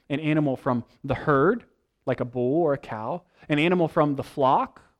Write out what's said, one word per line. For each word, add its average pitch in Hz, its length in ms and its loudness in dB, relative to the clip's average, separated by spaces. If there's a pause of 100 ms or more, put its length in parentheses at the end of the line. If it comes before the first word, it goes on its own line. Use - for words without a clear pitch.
an 139 100 -2
animal 151 380 0
from 120 280 -2 (200)
the 135 100 -2
herd, 156 500 2 (400)
like - 160 -2
a - 40 -2
bull 127 380 -2
or 151 100 2
a 135 60 -2
cow, 120 440 -10 (260)
an 147 100 0
animal 170 300 2
from 147 280 0
the 127 60 -6
flock, 147 600 0 (180)